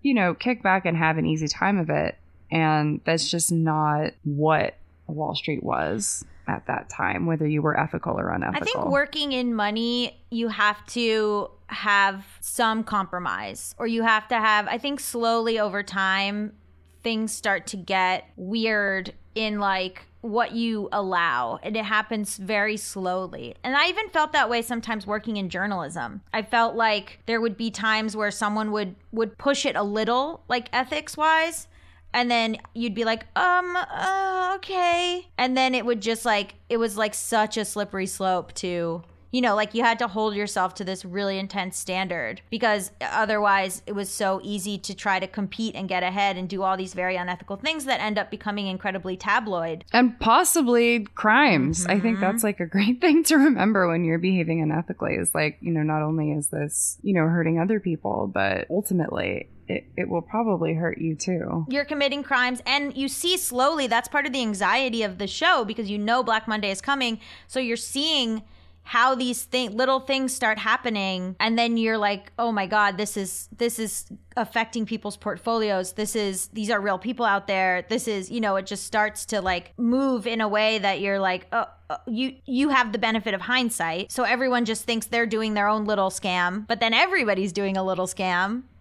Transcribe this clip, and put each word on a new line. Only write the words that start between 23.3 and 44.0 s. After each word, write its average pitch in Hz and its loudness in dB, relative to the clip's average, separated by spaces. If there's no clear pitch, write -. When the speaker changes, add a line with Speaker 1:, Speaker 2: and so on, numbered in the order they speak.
Speaker 2:
And 262 0
I 320 4
even 381 -2
felt 302 0
that 254 4
way 233 0
sometimes 226 -6
working 214 -4
in 190 -4
journalism. 175 -4
I 220 0
felt 226 2
like 214 0
there 226 0
would 226 -2
be 226 -4
times 214 0
where 208 0
someone 214 -2
would, 208 -4
would 220 -2
push 277 0
it 262 0
a 202 0
little, 233 0
like, 247 -2
ethics-wise, 311 0
and 240 2
then 226 2
you'd 233 -4
be 226 0
like, 226 -2
"Um, 359 2
uh, 381 -2
okay." 359 0
And 254 2
then 262 2
it 226 -2
would 233 0
just, 226 -2
like, 208 0
it 240 0
was, 220 0
like, 214 0
such 214 0
a 220 -2
slippery 196 -4
slope 185 -2
to, 170 -4
you 254 2
know, 220 4
like, 214 0
you 233 2
had 226 4
to 240 0
hold 214 0
yourself 196 -2
to 202 -10
this 185 -6
really 196 -2
intense 190 -6
standard 170 -4
because 208 0
otherwise 202 0
it - -10
was 202 -6